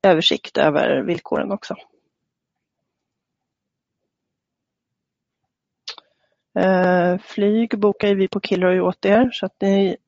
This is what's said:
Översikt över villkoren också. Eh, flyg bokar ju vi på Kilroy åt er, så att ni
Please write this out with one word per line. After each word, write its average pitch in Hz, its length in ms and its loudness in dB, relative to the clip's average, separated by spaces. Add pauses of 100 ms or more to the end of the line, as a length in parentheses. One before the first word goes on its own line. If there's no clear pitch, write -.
Översikt 165 560 0
över 143 440 2
villkoren - 500 -4
också. - 220 -10 (4000)
Eh, 180 600 2
flyg 214 600 -2
bokar 208 300 0
ju 202 60 2
vi 196 140 0
på 196 120 -4
Kilroy 185 400 0
åt 180 240 -4
er, 220 280 4
så - 140 -8
att - 140 -12
ni 196 360 2 (120)